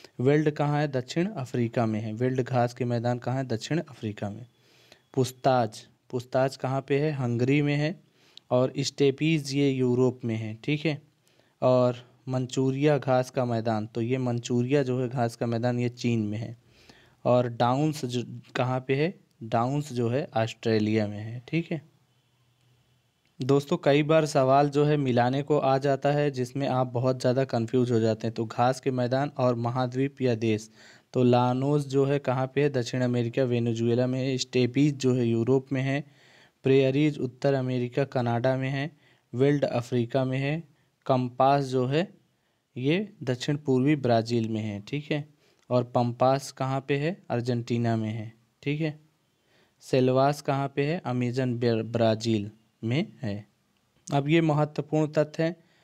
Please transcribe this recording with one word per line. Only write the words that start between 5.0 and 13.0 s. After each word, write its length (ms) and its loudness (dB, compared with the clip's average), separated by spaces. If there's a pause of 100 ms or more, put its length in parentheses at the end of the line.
पुस्ताज, 720 0 (220)
पुस्ताज 460 -2
कहाँ 320 -4
पे 120 0
है? 120 0
हंगरी 500 0
में 140 0
है। 320 -4 (440)
और 280 2
स्टेपीज 760 0
ये 180 2
यूरोप 540 2
में 100 -2
है, 280 -8
ठीक 220 -2
है। 160 -4 (600)
और 340 4 (340)
मंचूरिया 680 0
घास 320 0